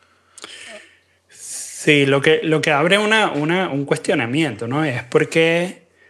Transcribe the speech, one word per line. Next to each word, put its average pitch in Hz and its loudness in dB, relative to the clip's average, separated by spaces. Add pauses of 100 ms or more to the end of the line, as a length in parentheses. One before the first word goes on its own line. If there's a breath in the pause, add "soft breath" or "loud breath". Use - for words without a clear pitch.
(1300 loud breath)
Sí, - 0
lo 139 2
que, 156 4
lo 156 0
que 160 0
abre 165 2
una, 214 2
una, 165 -2
un 139 -4
cuestionamiento, 139 -2
¿no? 143 -2
Es 123 -4
porque, 165 0 (220 soft breath)